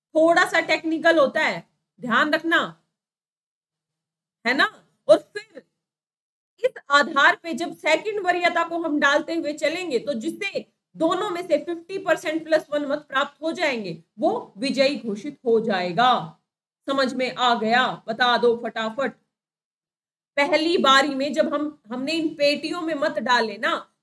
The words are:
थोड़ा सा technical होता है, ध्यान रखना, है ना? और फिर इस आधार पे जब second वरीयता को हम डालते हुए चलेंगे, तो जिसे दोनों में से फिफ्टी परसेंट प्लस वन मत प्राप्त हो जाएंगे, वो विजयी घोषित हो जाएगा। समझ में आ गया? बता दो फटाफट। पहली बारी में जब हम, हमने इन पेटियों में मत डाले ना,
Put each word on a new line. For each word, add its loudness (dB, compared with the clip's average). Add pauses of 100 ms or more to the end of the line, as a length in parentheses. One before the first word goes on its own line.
(160)
थोड़ा 6
सा 0
technical 2
होता 2
है, -4 (320)
ध्यान 2
रखना, 0 (1600)
है 2
ना? -2 (200)
और 8
फिर -10 (960)
इस -2 (160)
आधार 4
पे -8
जब -6
second -2
वरीयता 0
को -6
हम -2
डालते 2
हुए -4
चलेंगे, -4
तो -6
जिसे -8 (320)
दोनों 0
में -6
से 2
फिफ्टी -8
परसेंट -2
प्लस 0
वन -2
मत -6
प्राप्त -4
हो -4
जाएंगे, -4 (160)
वो -2
विजयी 0
घोषित -8
हो 4
जाएगा। 0 (460)
समझ 0
में -4
आ 2
गया? 0
बता 0
दो 2
फटाफट। -4 (1300)
पहली 2
बारी 4
में -2
जब 0
हम, -6
हमने -6
इन -4
पेटियों 0
में -4
मत -2
डाले 0
ना, -4 (120)